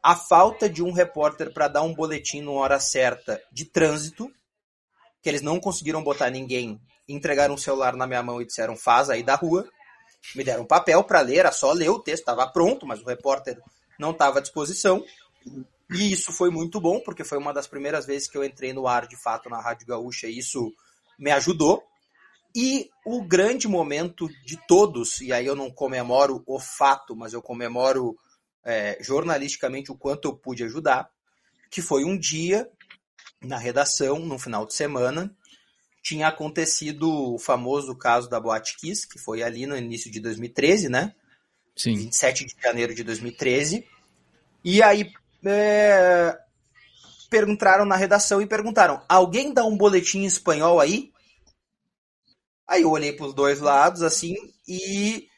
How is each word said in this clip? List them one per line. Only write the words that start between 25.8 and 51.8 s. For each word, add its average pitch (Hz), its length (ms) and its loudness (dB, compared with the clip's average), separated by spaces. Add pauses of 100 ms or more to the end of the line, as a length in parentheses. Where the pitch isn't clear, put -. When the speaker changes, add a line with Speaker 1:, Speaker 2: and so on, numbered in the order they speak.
Speaker 1:
o 131 140 -6
fato, 139 560 0
mas 113 160 -14
eu 117 80 -10
comemoro, 120 760 -2 (480)
é, 104 360 -4
jornalisticamente 139 920 -4
o - 40 -16
quanto 143 320 -6
eu 131 80 -6
pude 120 280 -10
ajudar, 135 440 -2 (640)
que - 100 -8
foi 139 240 0
um 185 140 -4
dia, 160 500 -2 (720)
na 127 160 -10
redação, 135 600 -2
no 160 200 -8
final 110 280 -8
de - 80 -12
semana, 147 600 -4 (680)
tinha 156 260 -4
acontecido 151 1080 -2
o 117 40 -8
famoso 131 580 -2
caso 120 320 0
da 117 120 -4
Boate 110 360 -6
Kiss, 180 320 -10
que - 100 -20
foi 113 240 -8
ali 117 240 -6
no 143 100 -8
início 117 340 -10
de 107 100 -12
dois 110 160 -8
mil 117 140 -10
e - 20 -20
treze, 165 360 2
né? 139 260 -2 (640)
Speaker 2:
Sim. 117 180 -2
Speaker 1:
Vinte 110 200 -6
e - 20 0
sete 135 280 0
de - 160 -18
janeiro 120 340 -2
de 117 100 -10
dois 113 160 -8
mil 120 100 -10
e - 60 -20
treze. 147 500 -2 (800)
E 190 180 6
aí, 208 300 6 (320)
é, 196 920 4 (920)
perguntaram 208 560 4
na 196 100 2
redação 196 460 2
e 208 60 -2
perguntaram, 214 640 2
"Alguém 190 440 4
dá 240 120 2
um 214 120 0
boletim 196 440 4
em 196 60 -2
espanhol 165 540 2
aí?" 190 320 0 (1500)